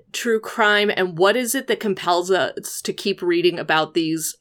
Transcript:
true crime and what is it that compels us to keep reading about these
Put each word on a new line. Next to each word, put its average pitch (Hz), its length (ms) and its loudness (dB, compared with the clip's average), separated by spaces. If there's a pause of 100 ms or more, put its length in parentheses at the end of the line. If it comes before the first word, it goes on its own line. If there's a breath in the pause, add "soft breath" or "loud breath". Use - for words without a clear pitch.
(120)
true 226 280 0
crime 208 540 2
and 180 240 -2
what 196 180 6
is 247 180 -2
it 262 120 -4
that 220 140 -2
compels 185 500 0
us - 520 -2
to 190 100 -4
keep - 280 -4
reading 175 380 2
about 156 340 -2
these 160 480 -2